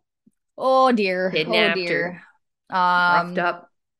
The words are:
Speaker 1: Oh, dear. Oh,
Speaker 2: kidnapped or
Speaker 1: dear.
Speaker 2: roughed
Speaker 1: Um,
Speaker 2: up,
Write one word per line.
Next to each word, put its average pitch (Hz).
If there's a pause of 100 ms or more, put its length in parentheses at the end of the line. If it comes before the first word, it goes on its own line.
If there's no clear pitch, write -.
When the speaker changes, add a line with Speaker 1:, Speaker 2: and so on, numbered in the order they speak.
(580)
Speaker 1:
Oh, 262
dear. 185
Oh, -
Speaker 2:
kidnapped 170
or 180
Speaker 1:
dear. 175 (480)
Speaker 2:
roughed 175
Speaker 1:
Um, 175
Speaker 2:
up, - (300)